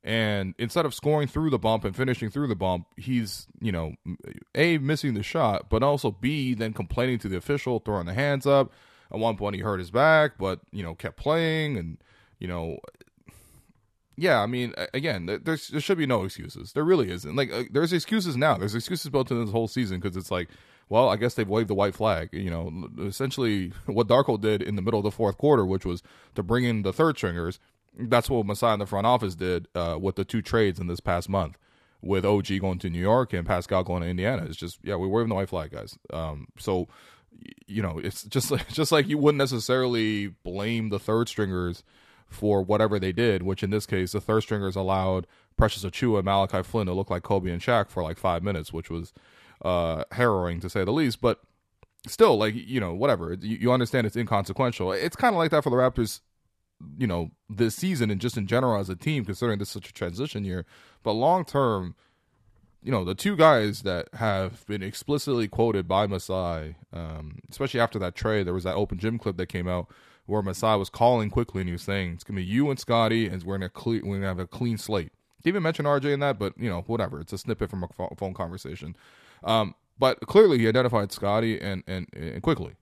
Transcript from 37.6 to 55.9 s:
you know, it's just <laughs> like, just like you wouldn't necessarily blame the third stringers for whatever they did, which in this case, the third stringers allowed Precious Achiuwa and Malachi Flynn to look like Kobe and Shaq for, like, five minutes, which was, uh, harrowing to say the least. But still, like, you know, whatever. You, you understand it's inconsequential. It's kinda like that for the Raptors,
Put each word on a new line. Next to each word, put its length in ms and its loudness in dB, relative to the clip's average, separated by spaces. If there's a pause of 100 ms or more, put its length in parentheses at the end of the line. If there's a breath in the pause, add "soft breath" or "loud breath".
you 160 -4
know, 200 -4
it's 220 -8
just 260 -2
<laughs> 20 2
like, 160 -2
just 240 0
like 160 6
you 100 0
wouldn't 200 6
necessarily 880 2
blame 600 -4
the 100 -2
third 300 0
stringers 540 -2 (440 soft breath)
for 360 2
whatever 360 4
they 140 0
did, 320 2
which 180 -2
in 80 0
this 160 0
case, 240 -2
the 100 -2
third 220 2
stringers 320 -2
allowed 500 0 (320 soft breath)
Precious 280 0
Achiuwa 320 0
and 80 2
Malachi 400 2
Flynn 220 -2
to 60 -2
look 180 -2
like 120 -2
Kobe 280 0
and 120 -4
Shaq 280 2
for, 120 -4
like, 160 -4
five 240 0
minutes, 300 -4
which 180 -10
was, 220 -8 (520 soft breath)
uh, 460 0
harrowing 480 0
to 100 -6
say 160 -2
the 80 0
least. 280 0
But 200 2 (680)
still, 280 6
like, 200 2
you 240 -2
know, 120 -2
whatever. 420 0
You, 220 -4
you 160 2
understand 320 2
it's 120 -2
inconsequential. 760 0
It's 220 -2
kinda 220 4
like 160 2
that 100 4
for 80 0
the 60 4
Raptors, 460 2 (760)